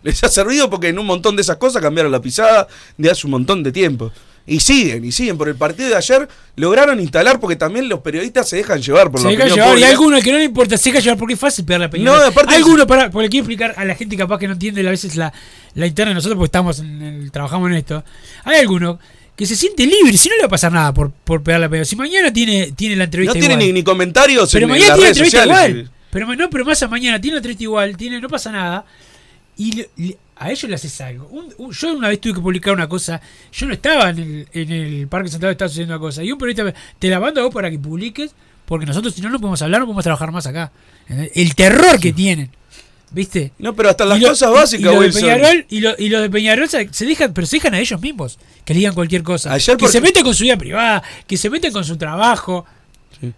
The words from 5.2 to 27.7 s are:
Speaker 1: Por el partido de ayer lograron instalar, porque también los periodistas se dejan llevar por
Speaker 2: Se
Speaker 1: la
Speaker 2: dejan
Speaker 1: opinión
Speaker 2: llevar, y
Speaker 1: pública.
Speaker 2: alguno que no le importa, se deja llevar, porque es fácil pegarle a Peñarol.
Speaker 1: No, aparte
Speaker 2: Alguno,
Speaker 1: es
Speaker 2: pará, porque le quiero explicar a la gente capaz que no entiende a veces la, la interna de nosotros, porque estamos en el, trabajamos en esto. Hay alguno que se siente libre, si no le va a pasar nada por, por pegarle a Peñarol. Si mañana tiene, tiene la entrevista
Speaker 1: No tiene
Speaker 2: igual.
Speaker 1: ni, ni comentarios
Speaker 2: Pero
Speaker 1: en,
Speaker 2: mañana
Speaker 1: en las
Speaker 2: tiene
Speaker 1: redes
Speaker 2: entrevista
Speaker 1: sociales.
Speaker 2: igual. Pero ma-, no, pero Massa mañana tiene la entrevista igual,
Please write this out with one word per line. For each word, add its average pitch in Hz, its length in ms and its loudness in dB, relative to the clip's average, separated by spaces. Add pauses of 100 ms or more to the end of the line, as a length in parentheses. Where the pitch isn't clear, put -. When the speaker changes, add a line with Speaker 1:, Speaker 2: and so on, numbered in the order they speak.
Speaker 1:
Por 151 120 -4
el 139 60 -6
partido 160 340 -4
de 214 80 2
ayer 269 280 2 (300)
lograron 226 460 2
instalar, 175 400 2
porque 180 160 -4
también 226 320 -4
los 185 100 -4
periodistas 175 480 -4
se - 80 -6
dejan 196 260 -2
llevar 143 300 4
por 131 80 -4
Speaker 2:
Se 123 60 0
Speaker 1:
la 196 60 4
Speaker 2:
dejan 254 160 4
Speaker 1:
opinión 269 100 4
Speaker 2:
llevar, 214 140 6
y 240 100 6
Speaker 1:
pública. 262 80 8
Speaker 2:
alguno 269 320 6
que 226 100 0
no 285 60 2
le 311 80 2
importa, 226 320 0
se 262 140 0
deja 269 120 2
llevar, 233 160 2
porque 226 140 -4
es 185 80 -6
fácil 277 240 -2
pegarle 175 220 -2
a - 20 -8
Peñarol. 233 280 4
Speaker 1:
No, 294 100 8
aparte 277 280 4
Speaker 2:
Alguno, 311 280 8
Speaker 1:
es 226 40 4
Speaker 2:
pará, 254 240 4
porque 214 140 -2
le 208 40 -2
quiero 262 140 0
explicar 226 320 -6
a 190 80 -8
la 190 100 -2
gente 214 220 -10
capaz 190 240 -4
que 196 80 -6
no 196 60 -6
entiende 196 340 -4
a - 20 -2
veces 185 280 -6
la, 160 160 -4 (400)
la 160 120 -4
interna 196 260 -2
de 185 40 -2
nosotros, 185 220 -4
porque 180 100 0
estamos 175 320 0
en 151 220 -12
el, 147 320 -12
trabajamos 156 360 -4
en 175 60 0
esto. 151 260 -6 (440)
Hay 311 140 2
alguno 175 400 0 (360)
que 202 100 -6
se 202 120 -4
siente 359 280 -2
libre, 302 320 6
si 330 120 2
no 440 80 0
le 427 60 2
va 277 40 0
a - 40 -2
pasar 170 200 0
nada 156 220 0
por, 139 180 0
por 165 320 -6
pegarle 165 220 0
a 156 40 -4
Peñarol. 160 180 -2
Si 208 100 -6
mañana 320 340 0
tiene, 208 400 0
tiene 202 240 -4
la 190 80 0
entrevista 180 300 0
Speaker 1:
No 170 80 0
tiene 269 140 4
Speaker 2:
igual. 214 120 2
Speaker 1:
ni, 185 60 2
ni 180 100 0
comentarios 190 680 4
Speaker 2:
Pero - 100 4
Speaker 1:
en, - 80 2
Speaker 2:
mañana 330 140 6
Speaker 1:
en - 60 8
las - 60 8
Speaker 2:
tiene 381 120 8
Speaker 1:
redes - 80 4 (160)
Speaker 2:
entrevista 233 100 6
Speaker 1:
sociales. 294 320 6
Speaker 2:
igual. - 160 -12 (180)
Pero 208 180 -6
ma-, 247 100 -6
no, 339 120 -2
pero 262 140 -4
Massa 294 240 -2
mañana 233 320 -2
tiene 294 160 -4
la 285 40 -4
entrevista 226 240 -10
igual, 208 340 -2